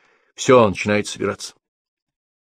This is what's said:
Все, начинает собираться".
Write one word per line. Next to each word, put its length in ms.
Все, 320
начинает 400
собираться". 460